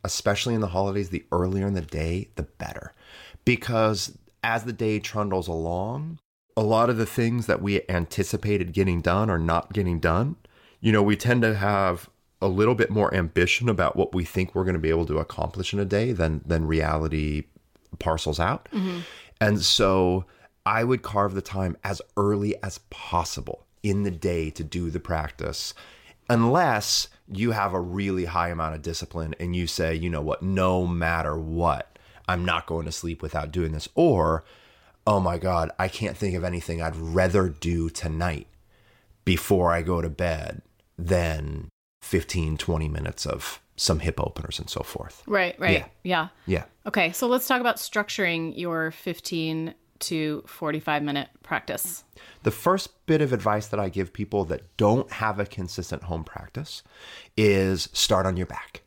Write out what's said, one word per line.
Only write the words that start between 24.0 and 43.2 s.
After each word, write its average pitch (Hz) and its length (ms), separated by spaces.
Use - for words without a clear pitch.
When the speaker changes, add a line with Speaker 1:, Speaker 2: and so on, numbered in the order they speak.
Speaker 1:
the 101 80
day 82 400
to - 120
do 85 280
the 80 100
practice, 76 720
unless 120 800
you 110 220
have 101 200
a 92 80
really 92 460
high 85 240
amount 80 240
of 76 80
discipline 82 580
and 87 160
you 87 100
say, 82 280
"You 85 160
know 78 100
what, 73 220
no 92 440
matter 82 520
what, 80 600
I'm 90 160
not 82 220
going 82 200
to 80 60
sleep 85 300
without 78 300
doing 80 200
this." 78 220
Or, 85 500
"Oh 104 140
my 87 180
God, 85 400
I 95 100
can't - 280
think 95 200
of 85 80
anything 85 380
I'd 80 140
rather 90 520
do 82 400
tonight 80 580
before 90 480
I 85 100
go 85 200
to 80 80
bed 78 520
than 80 720
fifteen, 80 540
twenty 80 320
minutes 76 380